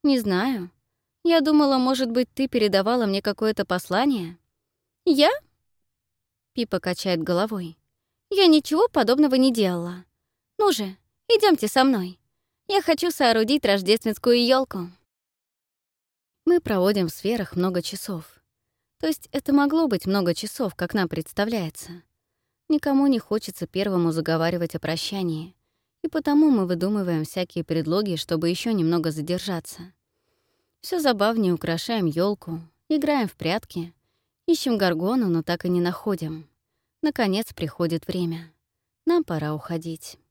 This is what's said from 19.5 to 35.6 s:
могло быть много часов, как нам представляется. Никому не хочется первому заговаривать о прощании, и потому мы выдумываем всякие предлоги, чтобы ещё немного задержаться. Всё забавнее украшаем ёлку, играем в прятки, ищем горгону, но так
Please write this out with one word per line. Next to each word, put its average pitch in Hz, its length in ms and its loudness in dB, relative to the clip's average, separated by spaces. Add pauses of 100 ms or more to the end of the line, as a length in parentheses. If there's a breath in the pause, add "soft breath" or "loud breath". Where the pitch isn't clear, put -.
могло 285 340 4
быть 196 200 -2
много 190 260 0
часов, 214 400 -6
как - 220 -6
нам 185 120 0
представляется. 175 960 -6 (680)
Никому 285 380 2
не 262 140 4
хочется - 480 -6
первому 185 440 0
заговаривать 165 640 -2
о 160 60 -6
прощании, 165 760 -6 (460)
и 339 60 -6
потому 302 420 2
мы 208 160 4
выдумываем 180 580 -2
всякие 175 400 -6
предлоги, 165 520 -2
чтобы 165 340 -2
ещё 180 220 -2
немного 170 400 0
задержаться. 175 840 -8 (880)
Всё 359 180 -4
забавнее 220 540 2
украшаем 175 540 -2
ёлку, 170 540 -2 (280)
играем 294 380 0
в - 80 -10
прятки, 170 580 -6 (540)
ищем 277 300 0
горгону, 190 500 0
но 165 160 0
так 175 220 -4